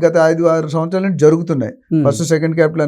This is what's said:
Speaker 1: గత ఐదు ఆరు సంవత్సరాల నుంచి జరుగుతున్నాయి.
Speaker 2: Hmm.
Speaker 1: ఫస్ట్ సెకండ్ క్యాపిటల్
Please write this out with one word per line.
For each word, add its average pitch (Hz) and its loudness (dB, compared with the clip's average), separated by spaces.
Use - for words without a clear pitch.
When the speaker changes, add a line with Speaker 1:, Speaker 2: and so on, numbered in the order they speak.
Speaker 1:
గత 165 2
ఐదు 165 -2
ఆరు 160 -4
సంవత్సరాల 170 -4
నుంచి 185 -4
జరుగుతున్నాయి. 156 0
Speaker 2:
Hmm. 156 2
Speaker 1:
ఫస్ట్ 113 0
సెకండ్ 160 0
క్యాపిటల్ 160 0